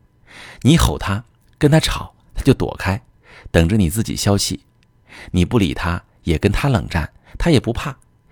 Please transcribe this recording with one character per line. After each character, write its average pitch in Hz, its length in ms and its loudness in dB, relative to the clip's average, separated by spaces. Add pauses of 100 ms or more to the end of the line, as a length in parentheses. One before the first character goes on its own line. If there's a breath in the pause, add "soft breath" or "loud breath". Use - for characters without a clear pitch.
(640 loud breath)
你 143 140 6
吼 78 220 2
他， 98 240 -6 (360)
跟 147 120 4
他 156 80 6
吵， - 360 -4 (200)
他 - 80 -6
就 135 100 4
躲 - 240 -2
开， 92 240 -4 (520 loud breath)
等 85 160 4
着 104 80 0
你 95 120 2
自 104 140 -2
己 - 140 -6
消 101 200 0
气。 - 280 -6 (640 loud breath)
你 90 140 2
不 117 160 0
理 82 120 0
他， 85 300 -6 (220)
也 156 120 0
跟 104 140 0
他 123 180 -2
冷 104 200 0
战， 78 240 -6 (260 soft breath)
他 - 120 0
也 147 100 6
不 113 120 -4
怕， 127 240 -8 (360 loud breath)